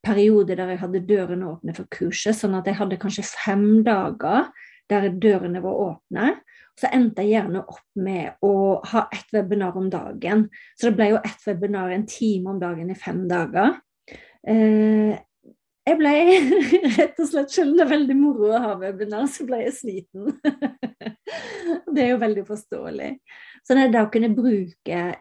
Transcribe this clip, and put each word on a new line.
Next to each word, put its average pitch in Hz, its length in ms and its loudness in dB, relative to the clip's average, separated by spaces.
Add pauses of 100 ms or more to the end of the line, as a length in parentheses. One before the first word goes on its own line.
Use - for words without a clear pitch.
periode 202 520 4
der 180 200 -6
jeg 180 80 -8
hadde 185 240 -4
dørene 180 480 -2
åpne 165 200 -10
for - 160 -14
kurset, 185 480 -4
sånn 196 160 -2
at 185 120 -4
jeg 196 120 -4
hadde 190 240 -4
kanskje 202 240 -8
fem 208 600 2
dager 214 640 0 (400)
der 202 200 2
dørene 180 540 2
var 190 260 -2
åpne. 220 440 -2 (420)
Så - 160 -2
endte 226 320 2
jeg 214 140 4
gjerne 185 260 -4
opp - 200 -20 (120)
med 185 480 -6
å 196 380 2 (100)
ha 226 220 0
ett - 180 -16
webinar 196 460 -2
om 190 140 -2
dagen. 208 540 0 (300)
Så 233 140 0
det 190 80 0
ble 208 160 4
jo - 100 0
ett - 220 -8
webinar 190 480 -4
en 208 140 -2
time 196 440 -2
om 196 80 -4
dagen 175 320 -6
i 190 60 -10
fem 180 320 -6
dager. 180 480 0 (680)
Eh, 214 680 4 (720)
jeg 311 140 4
ble 294 120 4 (420)
<laughs> 294 440 2
rett 294 240 2
og 294 80 -2
slett, 277 240 -2
selv 294 180 2
om 339 60 6
det 320 80 6
er 285 80 2
veldig 277 240 2
moro 240 340 4
å 233 80 2
ha 220 200 -2
webinar, 202 520 -6
så 285 160 -10
ble 240 160 -4
jeg 269 140 -6
sliten. 196 560 -8 (760)
<laughs> 349 840 -8
Det 285 60 2
er 247 100 2
jo 247 80 0
veldig 214 260 -2
forståelig. - 640 -10 (560)
Så 254 100 2
det 269 200 6
da 220 100 4
å 214 80 -6
kunne 226 220 2
bruke 196 640 -2 (220)